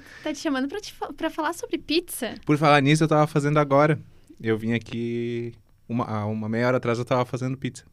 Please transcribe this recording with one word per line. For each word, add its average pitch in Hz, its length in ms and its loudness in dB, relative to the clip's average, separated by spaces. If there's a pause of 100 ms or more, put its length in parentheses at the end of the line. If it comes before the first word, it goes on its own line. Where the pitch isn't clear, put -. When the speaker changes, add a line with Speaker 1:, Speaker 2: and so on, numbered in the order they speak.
(220)
Speaker 1:
tá 302 100 -6
te 302 60 -8
chamando 277 300 -2
pra 403 120 -6
te - 120 -16
fa-, - 200 -10
pra 320 180 -4
falar 311 220 -4
sobre 415 260 -6
pizza. - 560 -4 (100)
Speaker 2:
Por 151 140 2
falar 147 240 6
nisso, 151 220 4
eu 151 40 0
tava 151 180 4
fazendo 147 320 2
agora. 143 400 4 (420)
Eu 113 180 0
vim 110 140 -2
aqui 117 800 -4 (360)
uma, 117 160 -2
há 107 220 -4
uma 110 220 -4
meia 117 180 0
hora 127 100 2
atrás, 120 220 0
eu 123 60 -4
tava 123 200 0
fazendo 127 320 -4
pizza. - 360 -8